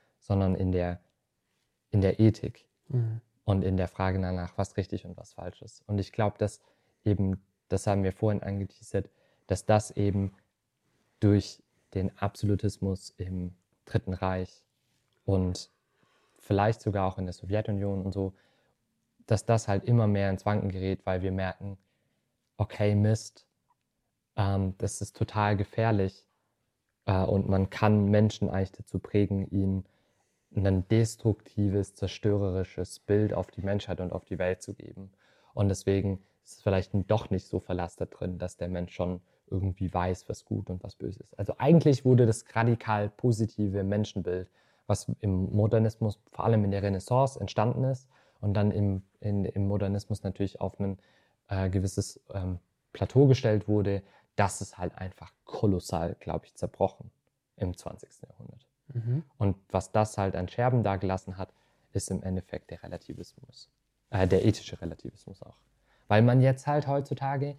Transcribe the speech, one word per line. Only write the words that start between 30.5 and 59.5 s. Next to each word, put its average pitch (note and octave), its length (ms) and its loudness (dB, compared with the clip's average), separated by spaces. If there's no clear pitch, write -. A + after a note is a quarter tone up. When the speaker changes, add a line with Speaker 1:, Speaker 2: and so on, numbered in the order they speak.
Speaker 1:
ein F#2+ 340 2
destruktives, G#2 1080 0
zerstörerisches F#2+ 1080 -2
Bild G#2 320 2
auf - 180 -4
die - 120 -10
Menschheit F#2+ 380 -4
und F2+ 120 -4
auf F2+ 120 -8
die F2+ 140 -10
Welt F#2 240 -2
zu G#2 120 -12
geben. - 360 -16
Und G2+ 140 2
deswegen G2 540 0
ist - 140 -20
es - 40 -20
vielleicht F#2+ 280 0
doch G#2+ 220 0
nicht F#2 160 -2
so F#2+ 140 -4
Verlass F2 360 -6
da - 80 -6
drin, F2+ 340 -8
dass F2 200 -8
der F2 100 -6
Mensch F2+ 240 -6
schon F2+ 280 -4
irgendwie F#2+ 440 -4
weiß, F2+ 360 -2
was - 160 -10
gut G2+ 260 -6
und F#2 120 -8
was - 140 -16
böse - 260 -10
ist. - 160 -20
Also - 200 -4
eigentlich D3 460 6
wurde B2+ 220 8
das A2 180 0
radikal A2 560 0
positive G#2 720 0
Menschenbild, F#2+ 640 -2
was - 200 -2
im F#2+ 340 0
Modernismus, A2 640 2
vor - 120 -8
allem A2 200 4
in G2+ 60 0
der G2 120 -2
Renaissance B2 580 0
entstanden A#2 440 0
ist C3 240 -4
und G#2 140 -2
dann G2+ 180 2
im, G2 300 0
in, G2+ 240 -2
im G2 240 -2
Modernismus G2+ 540 -2
natürlich G2 380 -4
auf - 200 -6
ein, G2 180 -4
äh, F#2+ 220 0
gewisses, F#2+ 500 -2
ähm, F#2 240 -6
Plateau C3 340 4
gestellt A2+ 420 2
wurde, G2+ 340 0
das G2 240 0
ist - 180 -12
halt F2+ 200 -6
einfach F#2 340 -14
kolossal, F2 760 -2
glaub E2 240 -8
ich, - 100 -20
zerbrochen - 560 -4
im F2+ 200 -6
zwanzigsten - 540 -18
Jahrhundert. - 360 -20
Speaker 2:
Mhm. A#2+ 280 -4
Speaker 1:
Und G2 180 2